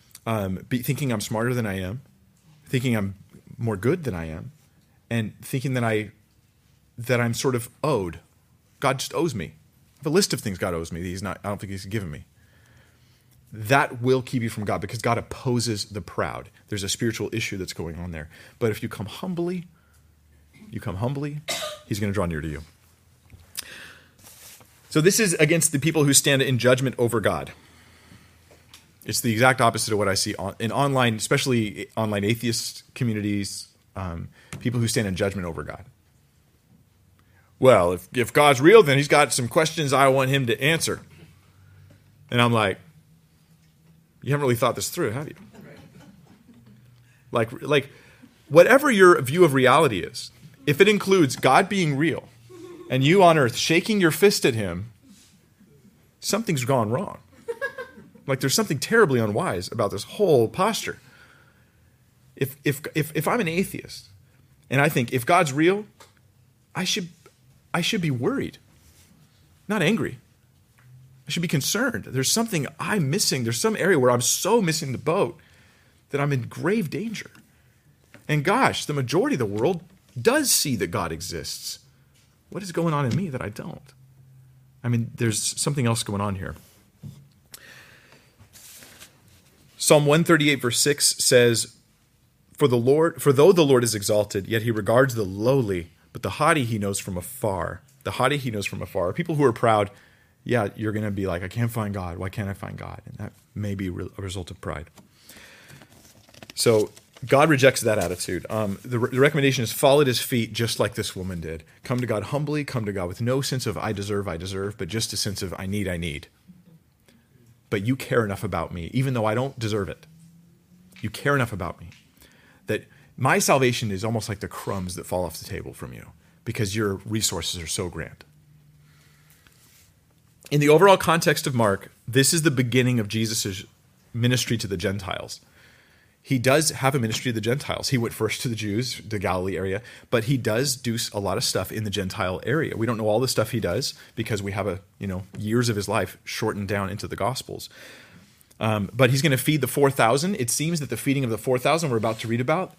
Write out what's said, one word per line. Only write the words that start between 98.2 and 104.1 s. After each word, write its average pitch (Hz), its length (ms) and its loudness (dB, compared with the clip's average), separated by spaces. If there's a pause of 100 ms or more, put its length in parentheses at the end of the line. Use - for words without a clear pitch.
he 127 140 -4
knows 104 160 -4
from 98 160 -8
afar. 92 320 -4
People 170 220 -4
who 147 80 4
are 117 100 4
proud, 107 360 2 (540)
yeah, 117 320 0
you're 107 160 -4
gonna 107 180 -4
be 98 160 -4
like, 87 160 -4
"I 92 60 -8
can't 117 220 -2
find 104 240 -6
God. 90 240 -8
Why 95 100 -6
can't 98 220 -6
I - 20 -6
find 50 240 -12
God?" 50 300 -14
And - 100 -18
that - 160 -12 (220)
may 104 200 -6
be 95 140 -6
re-, 92 300 -10